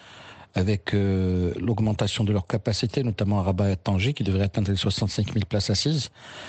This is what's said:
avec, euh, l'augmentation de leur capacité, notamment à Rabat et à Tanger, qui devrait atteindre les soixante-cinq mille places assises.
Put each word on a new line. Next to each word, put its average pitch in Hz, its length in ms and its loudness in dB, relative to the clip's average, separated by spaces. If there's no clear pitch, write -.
avec, 98 400 0
euh, 92 640 2
l'augmentation 107 680 0
de 107 80 2
leur 98 120 0
capacité, 117 580 -2
notamment 104 360 0
à 92 40 0
Rabat 95 260 2
et - 20 2
à 92 60 2
Tanger, 98 360 0
qui 107 120 -4
devrait 95 180 2
atteindre 98 260 0
les 98 60 2
soixante-cinq 101 580 -2
mille 107 120 0
places - 240 -2
assises. 143 400 0